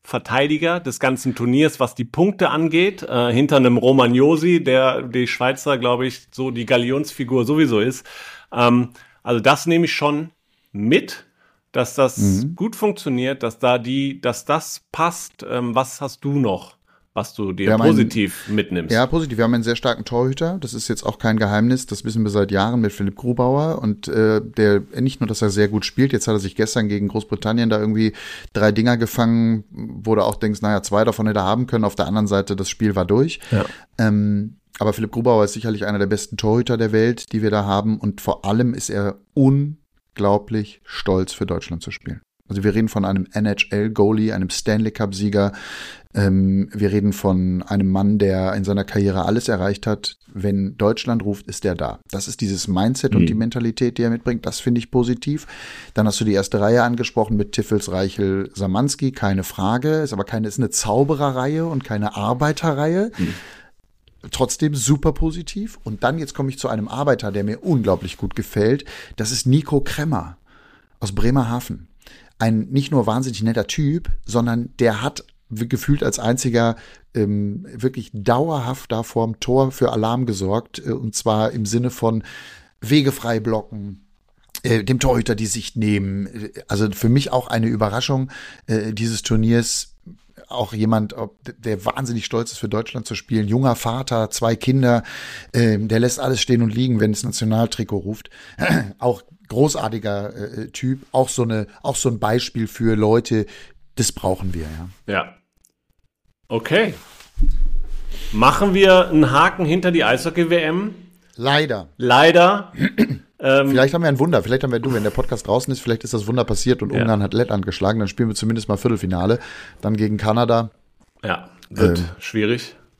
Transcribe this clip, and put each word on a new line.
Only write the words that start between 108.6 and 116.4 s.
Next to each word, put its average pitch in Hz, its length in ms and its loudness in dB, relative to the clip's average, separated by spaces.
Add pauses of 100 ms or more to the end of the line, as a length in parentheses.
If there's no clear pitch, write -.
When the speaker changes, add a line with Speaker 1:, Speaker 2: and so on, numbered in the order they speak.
Speaker 1:
wir 185 360 8
einen 151 220 6
Haken 170 340 4
hinter 180 260 2
die 165 120 2
Eishockey-W 160 520 2
M? 170 400 0 (400)
Speaker 2:
Leider. 131 640 0
Speaker 1:
Leider. 170 800 6
<clears throat> - 40 -2 (580)
Ähm, 135 300 4
Speaker 2:
Vielleicht 135 240 4
haben 170 80 0
wir 165 60 2
ein 139 100 2
Wunder. 139 240 2
Vielleicht 123 220 0
haben 131 80 -2
wir, 117 80 0
du, 127 160 -2
wenn 104 80 0
der 104 80 0
Podcast - 340 -2
draußen 127 260 0
ist, 127 80 -4
vielleicht 113 240 -2
ist - 80 -8
das 107 140 -2
Wunder 120 180 0